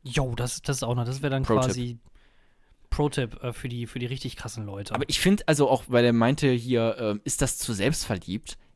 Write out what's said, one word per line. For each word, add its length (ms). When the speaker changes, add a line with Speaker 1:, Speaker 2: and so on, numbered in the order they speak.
Speaker 1:
Jo, 320
das, 260
das 160
ist 60
auch 100
noch, 120
das 180
wäre 80
dann 100
Speaker 2:
Pro-Tipp. 240
Speaker 1:
quasi 320
Pro-Tipp, 540
äh, 80
für 160
die, 180
für 140
die 60
richtig 320
krassen 280
Leute. 300
Speaker 2:
Aber 120
ich 120
find, 300
also 200
auch, 180
weil 180
er 80
meinte 380
hier, 480
ähm, 260
ist 160
das 160
zu 160
selbstverliebt? 840